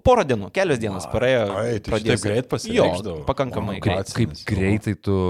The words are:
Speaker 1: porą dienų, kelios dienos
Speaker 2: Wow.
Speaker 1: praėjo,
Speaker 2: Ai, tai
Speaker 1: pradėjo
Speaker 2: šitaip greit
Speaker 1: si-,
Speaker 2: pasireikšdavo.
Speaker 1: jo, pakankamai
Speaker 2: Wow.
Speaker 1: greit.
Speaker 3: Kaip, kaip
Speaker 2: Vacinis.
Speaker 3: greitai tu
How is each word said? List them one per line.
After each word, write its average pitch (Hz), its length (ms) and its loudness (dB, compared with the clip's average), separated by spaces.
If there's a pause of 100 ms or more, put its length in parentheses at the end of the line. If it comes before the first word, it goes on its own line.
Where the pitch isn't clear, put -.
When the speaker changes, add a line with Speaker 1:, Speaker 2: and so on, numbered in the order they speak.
Speaker 1:
porą 247 240 6
dienų, 110 280 -2
kelios 175 260 0
dienos 98 280 -4
Speaker 2:
Wow. - 80 -10
Speaker 1:
praėjo, 120 280 2 (140)
Speaker 2:
Ai, 113 240 -2
tai - 120 -10
Speaker 1:
pradėjo 113 240 0
Speaker 2:
šitaip - 80 -4
greit 107 200 0
Speaker 1:
si-, - 60 -10
Speaker 2:
pasireikšdavo. 98 680 0
Speaker 1:
jo, - 60 -10
pakankamai 113 520 -2
Speaker 2:
Wow. 92 60 -8
Speaker 1:
greit. 98 240 0
Speaker 3:
Kaip, - 80 -12
kaip 113 140 2
Speaker 2:
Vacinis. - 160 -12
Speaker 3:
greitai 101 500 0
tu 98 240 0 (120)